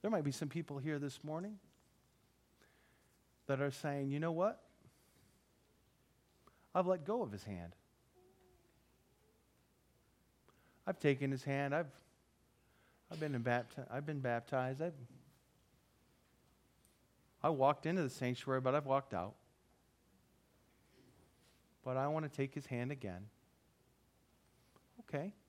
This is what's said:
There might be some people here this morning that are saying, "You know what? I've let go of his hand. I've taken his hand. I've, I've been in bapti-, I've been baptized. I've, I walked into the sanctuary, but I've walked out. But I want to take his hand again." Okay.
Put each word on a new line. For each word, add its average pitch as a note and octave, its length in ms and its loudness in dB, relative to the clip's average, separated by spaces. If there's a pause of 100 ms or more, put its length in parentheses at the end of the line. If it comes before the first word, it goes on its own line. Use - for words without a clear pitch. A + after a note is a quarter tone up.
There G#3 100 0
might F3+ 140 2
be C#3+ 80 2
some D3 160 -2
people C#3+ 300 -4
here D3 200 -2
this C#3+ 240 -6
morning F3+ 360 -6 (1900)
that C3+ 140 0
are C#3+ 100 2
saying, C#3 400 -2
"You D3 100 -2
know E3 120 -2
what? F3+ 300 0 (2000)
I've F3+ 120 6
let F3+ 180 2
go A3 180 0
of A#2 100 -4
his G2+ 100 -8
hand. F2 320 -8 (3000)
I've F#3 140 -4
taken C#3 320 4
his C3 100 -4
hand. C#3 320 0
I've, D#3 160 0 (1200)
I've D#3+ 80 -8
been D3+ 140 -2
in A#2+ 80 0
bapti-, A#2+ 480 0
I've C#3+ 160 -4
been D3 140 -4
baptized. B2+ 600 0
I've, E3 140 -2 (2500)
I D3+ 80 6
walked C#3+ 360 6
into F3 160 4
the C3+ 80 2
sanctuary, C3 500 0
but C3 140 4
I've C#3+ 120 2
walked C3+ 260 2
out. F#2 220 -2 (2500)
But B2+ 120 -2
I C3+ 120 2
want D#3 160 0
to C#3+ 100 -8
take C3+ 200 0
his C#3+ 120 -6
hand B2 240 -2
again." G#2 360 -8 (1700)
Okay. E3+ 320 -6 (160)